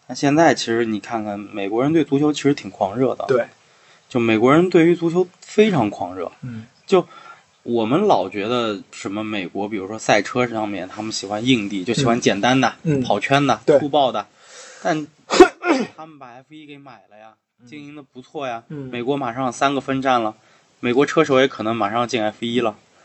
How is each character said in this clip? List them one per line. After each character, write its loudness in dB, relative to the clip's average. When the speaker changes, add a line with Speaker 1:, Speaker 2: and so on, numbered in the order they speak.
Speaker 1:
但 -12
现 2
在 6
其 -8
实 0
你 -2
看 -8
看， -8
美 -8
国 0
人 2
对 4
足 0
球 2
其 -10
实 2
挺 -12
狂 -4
热 0
的。 -8
Speaker 2:
对。 2
Speaker 1:
就 -2
美 4
国 6
人 6
对 6
于 4
足 -2
球 0
非 2
常 0
狂 -10
热。 -8
Speaker 2:
嗯。 -12
Speaker 1:
就 4
我 0
们 2
老 2
觉 -6
得 -2
什 -10
么 -6
美 -6
国， -6
比 -6
如 -8
说 -10
赛 2
车 -2
上 -4
面， -8
他 -12
们 -8
喜 -8
欢 -4
硬 2
地， -6
就 -2
喜 0
欢 0
简 0
单 2
的， 0
Speaker 2:
嗯。 0
嗯。 -2
Speaker 1:
跑 -2
圈 0
的， 0
Speaker 2:
对。 6
Speaker 1:
粗 -2
暴 0
的， -6
但 -4
Speaker 2:
<coughs> 4
Speaker 1:
他 -18
们 -20
把 -20
F -20
一 -20
给 -20
买 -20
了 -20
呀， -20
Speaker 2:
嗯。 -20
Speaker 1:
经 -18
营 -18
的 -18
不 -20
错 -10
呀。 -8
Speaker 2:
嗯。 -10
Speaker 1:
美 -6
国 0
马 -4
上 -2
三 0
个 -2
分 -2
站 4
了， -2
美 0
国 4
车 2
手 4
也 6
可 -6
能 -2
马 0
上 0
进 -2
F -4
一 -2
了。 -2